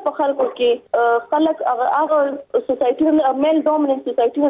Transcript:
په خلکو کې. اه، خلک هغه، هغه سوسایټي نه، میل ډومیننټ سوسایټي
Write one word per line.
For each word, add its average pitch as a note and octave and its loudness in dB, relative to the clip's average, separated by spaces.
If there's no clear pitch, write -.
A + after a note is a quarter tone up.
په C#4+ -4
خلکو C#4 -2
کې. B3 2
اه، A#3 2
خلک D#4 0
هغه، B3 -2
هغه C#4+ 0
سوسایټي C4+ 0
نه، C4+ 2
میل D#4 2
ډومیننټ D4 0
سوسایټي A#3+ 0